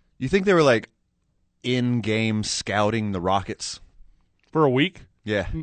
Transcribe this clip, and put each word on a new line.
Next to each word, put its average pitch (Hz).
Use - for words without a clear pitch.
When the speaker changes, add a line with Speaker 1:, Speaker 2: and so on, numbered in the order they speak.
Speaker 1:
You 131
think 190
they 196
were, 165
like, 120
in-game 110
scouting 104
the 92
Rockets? 95
Speaker 2:
For 160
a 139
week? 143
Speaker 1:
Yeah. 101